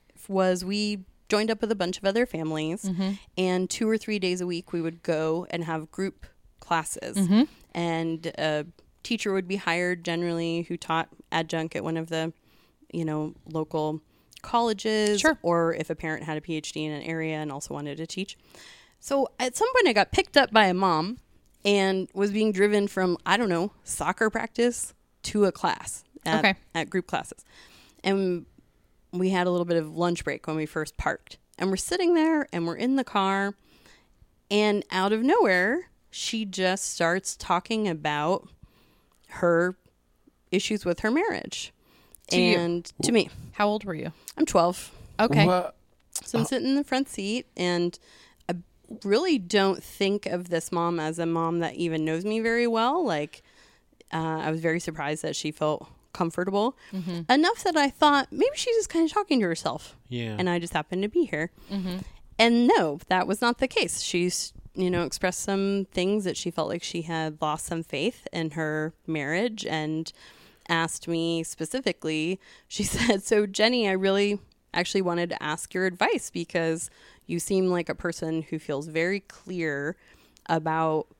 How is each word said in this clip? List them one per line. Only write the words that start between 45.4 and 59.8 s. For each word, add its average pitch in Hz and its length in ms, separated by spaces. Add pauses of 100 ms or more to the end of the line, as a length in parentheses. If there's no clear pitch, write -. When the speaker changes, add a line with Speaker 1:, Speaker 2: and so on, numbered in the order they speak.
Speaker 3:
What? 180 300 (500)
Speaker 1:
So - 140
I'm 226 40
Speaker 3:
Oh. - 40
Speaker 1:
sitting 262 220
in 269 60
the 285 80
front 269 240
seat, 208 480
and 175 420 (520)
I 185 60 (480)
really 277 340
don't 196 460
think 202 420
of 175 240
this 165 220
mom 170 280
as 160 200
a 170 60
mom 165 340
that 165 160
even 160 300
knows 160 200
me 214 140
very 233 280
well. 240 380
Like, 151 380 (720)
uh, 160 40 (260)
I 156 80
was 160 80
very 165 200
surprised 151 440
that 151 120
she 151 160
felt 151 360 (260)
comfortable 190 600 (160)
Speaker 2:
Mm-hmm. 175 400
Speaker 1:
enough 320 320
that 339 140
I 285 140
thought 285 400
maybe 494 240
she's 480 200
just 440 140
kinda 330 200
talking 330 300
to 208 60
herself. - 500 (140)